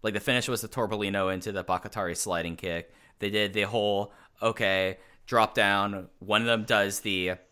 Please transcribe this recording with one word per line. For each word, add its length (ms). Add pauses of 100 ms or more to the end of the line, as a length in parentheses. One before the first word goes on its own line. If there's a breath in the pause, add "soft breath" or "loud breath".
like, 120
the 60
finish 280
was 140
the 60
Torbolino 640
into 200
the 100
Bakatari 540
sliding 400
kick. 360 (280 soft breath)
They 100
did 220
the 100
whole, 500 (300 loud breath)
okay, 560 (280 loud breath)
drop 280
down. 540 (100)
One 220
of 80
them 160
does 360
the 340 (180)